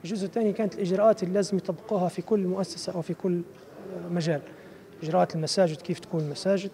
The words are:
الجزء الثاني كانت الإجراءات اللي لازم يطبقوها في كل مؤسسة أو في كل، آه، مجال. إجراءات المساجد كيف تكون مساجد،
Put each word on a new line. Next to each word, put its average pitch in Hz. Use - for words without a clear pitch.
الجزء 190
الثاني 214
كانت 208
الإجراءات 202
اللي 180
لازم 196
يطبقوها 175
في 175
كل 196
مؤسسة 180
أو 175
في 170
كل، 175
آه، -
مجال. 160
إجراءات 175
المساجد 156
كيف -
تكون 156
مساجد، 196